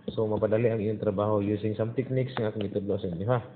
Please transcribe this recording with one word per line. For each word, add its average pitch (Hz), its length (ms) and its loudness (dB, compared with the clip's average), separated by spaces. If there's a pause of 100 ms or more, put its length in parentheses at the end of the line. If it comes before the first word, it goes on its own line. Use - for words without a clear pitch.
(140)
so 110 160 0
mapadali 110 400 2
ang 113 80 2
inyong 104 240 0
trabaho 104 400 2
using 104 320 0
some 113 240 -2
techniques 131 400 -2
nga 107 160 0
akong 104 160 -2
itudlo 98 320 -2
sa 95 80 -4
inyo, 87 160 -4
ha? 120 160 2 (140)